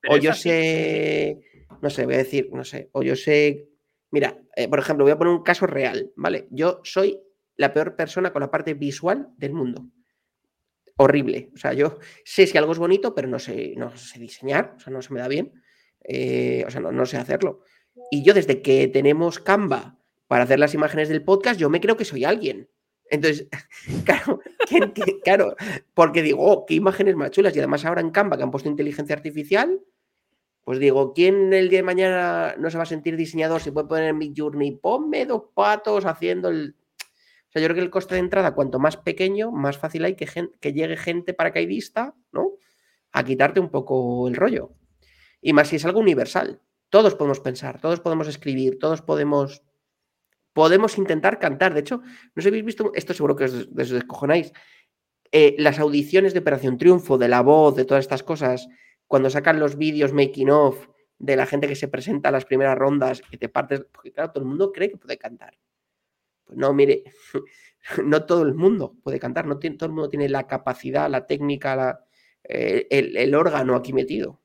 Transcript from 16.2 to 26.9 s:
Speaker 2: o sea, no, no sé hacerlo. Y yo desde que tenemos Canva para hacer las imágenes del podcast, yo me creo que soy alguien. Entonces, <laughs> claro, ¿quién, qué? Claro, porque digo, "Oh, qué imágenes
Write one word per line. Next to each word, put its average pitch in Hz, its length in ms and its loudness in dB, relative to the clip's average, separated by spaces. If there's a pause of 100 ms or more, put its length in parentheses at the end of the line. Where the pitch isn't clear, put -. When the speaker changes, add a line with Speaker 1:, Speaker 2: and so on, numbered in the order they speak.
Speaker 2:
o - 40 -12
sea, 127 100 -10
no, 82 100 -6
no 127 140 -2
sé 131 120 -8
hacerlo. - 460 -4 (480)
Y 143 120 -2
yo 190 100 10
desde 139 280 2
que 135 260 4
tenemos 147 520 2
Canva 190 580 -2 (300)
para 123 160 2
hacer 131 160 2
las 147 140 2
imágenes 151 360 -2
del 156 140 -2
podcast, 196 360 2
yo 151 100 2
me 170 100 2
creo 220 160 2
que 220 100 -6
soy 135 200 -4
alguien. 151 440 -4 (400)
Entonces, 151 420 -2
<laughs> - 540 -10
claro, - 360 0 (260)
¿quién, 254 260 2
qué? 196 300 -4
Claro, 190 320 2 (380)
porque 165 280 4
digo, 147 240 0
"Oh, 196 200 4
qué 160 100 -2
imágenes 190 400 2